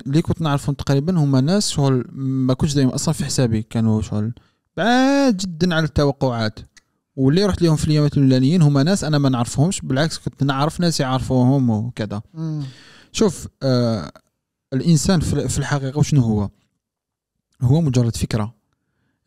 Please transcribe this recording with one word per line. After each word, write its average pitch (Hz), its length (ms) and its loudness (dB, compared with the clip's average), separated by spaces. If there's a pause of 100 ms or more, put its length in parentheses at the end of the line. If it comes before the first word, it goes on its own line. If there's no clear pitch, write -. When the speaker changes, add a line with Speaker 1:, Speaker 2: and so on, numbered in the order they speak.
Speaker 1:
اللي 143 140 2
كنت - 200 -4
نعرفهم 143 340 -2
تقريبًا 143 440 0
هما 139 220 2
ناس 190 280 0
شغل 135 420 0
ما 131 420 -2
كنتش 143 200 -2
دايما 135 220 2
أصلًا - 180 -4
في 147 120 -4
حسابي، 117 360 0
كانوا 110 400 0
شغل 107 320 -4 (440)
بعاد 262 600 2
جدًا 180 380 -2
على 160 100 2
التوقعات. 131 760 -2 (560)
واللي 143 300 2
رحت 175 160 -2
لهم 165 140 4
في 151 120 -2
اليومين 151 300 2
الاولانيين 135 440 4
هما 143 220 4
ناس 196 200 0
انا 151 140 0
ما 139 120 2
نعرفهمش، 131 520 -2
بالعكس 147 360 -2
كنت - 260 -6
نعرف 139 360 -2
ناس 170 200 0
يعرفوهم 131 680 2
وكذا. 107 520 -4 (120)
Speaker 2:
مم. 160 300 -8 (480)
Speaker 1:
شوف، - 360 -2 (160)
آه، 120 480 0 (640)
الانسان 160 460 2
في، 143 280 -2
في - 100 -4
الحقيقه 139 420 -4
وشنو 147 220 2
هو؟ 107 280 0 (1120)
هو 131 200 4
مجرد 123 340 0
فكره. 107 400 -4 (720)